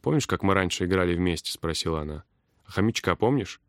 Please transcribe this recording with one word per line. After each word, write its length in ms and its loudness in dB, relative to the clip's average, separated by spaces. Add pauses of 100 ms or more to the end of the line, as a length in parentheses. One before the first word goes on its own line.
"Помнишь, 260 2
как 160 -2
мы 100 4
раньше 320 2
играли 300 2
вместе?" 360 -2
спросила 500 -4
она. 240 -10 (400)
"А 60 -20
хомячка 440 0
помнишь?" 540 -2